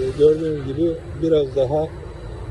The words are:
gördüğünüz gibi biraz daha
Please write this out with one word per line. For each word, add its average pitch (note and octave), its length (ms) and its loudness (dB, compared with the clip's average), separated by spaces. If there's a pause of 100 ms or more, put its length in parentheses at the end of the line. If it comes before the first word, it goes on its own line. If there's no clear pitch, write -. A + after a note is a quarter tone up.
(200)
gördüğünüz D3+ 480 4
gibi D#3 240 0 (300)
biraz D3+ 340 2
daha C#3+ 320 2 (640)